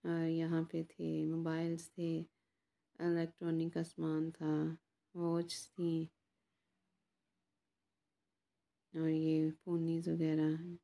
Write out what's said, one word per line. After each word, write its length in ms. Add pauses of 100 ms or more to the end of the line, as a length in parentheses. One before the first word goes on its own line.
और 180
यहाँ 500
पे 140
थे 400
मोबाइल्स 640
थे, 240 (840)
इलेक्ट्रॉनिक 760
का 120
सामान 460
था, 460 (380)
वॉच 400 (140)
थी, 400 (2750)
और 160
ये 420 (140)
पोनीज 440
वगैरह 480 (260)